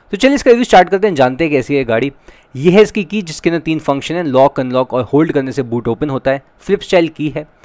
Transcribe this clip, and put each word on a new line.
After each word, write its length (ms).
तो 40
चलिए 180
इसका 160
रिव्यू 140
स्टार्ट 240
करते 180
हैं, 80
जानते 280
हैं 80
कैसी 240
है 80
गाड़ी। 280
ये 160
है 100
इसकी 220
की, 180
जिसके 280
अंदर 120
तीन 180
फंक्शन 360
है, 80
लॉक, 360
अनलॉक 340
और 100
होल्ड 280
करने 200
से 120
बूट 240
ओपन 220
होता 220
है। 120
फ्लिप 220
स्टाइल 280
की 200
है। 160